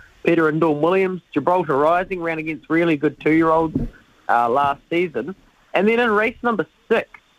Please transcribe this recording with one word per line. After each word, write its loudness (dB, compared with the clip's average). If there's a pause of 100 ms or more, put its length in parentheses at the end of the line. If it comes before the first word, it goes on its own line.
(260)
Peter 2
and 0
Dawn 0
Williams. 0 (120)
Gibraltar 0
Rising 0
ran -6
against -10
really 2
good -4
two-year-olds, 2 (520)
uh, 2
last 0 (100)
season. -4 (380)
And 2
then 2
in 2
race -2
number -2 (220)
six, -2 (300)